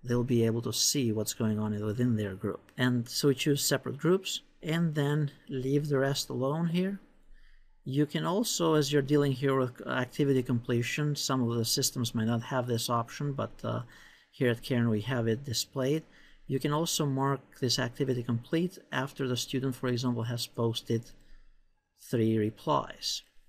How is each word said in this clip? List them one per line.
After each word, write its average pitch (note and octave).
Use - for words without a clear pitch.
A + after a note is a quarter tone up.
they'll B2
be A#2+
able A2+
to A2+
see A#2+
what's G#2+
going G#2+
on G#2+
within A#2
their G2+
group. F#2+
And B2
so -
we C3+
choose C#3+
separate C3+
groups, F3+
and E3
then D3
leave C#3
the C#3+
rest C#3
alone C#3+
here. F#3
You C#3
can D#3
also, E3+
as C#3+
you're C#3+
dealing C#3+
here C3+
with B2
activity C3
completion, B2+
some C3
of A#2
the A2+
systems B2+
might A2
not A#2+
have B2+
this A#2
option, B2
but, A#2
uh, A#2
here B2+
at A#2
Cairn A#2+
we G#2+
have A#2
it A2+
displayed. C3+
You C3+
can D3
also D#3+
mark C3+
this B2+
activity B2
complete B2
after C3
the B2
student, B2+
for C3
example, B2
has A#2
posted A#2
three A2+
replies. -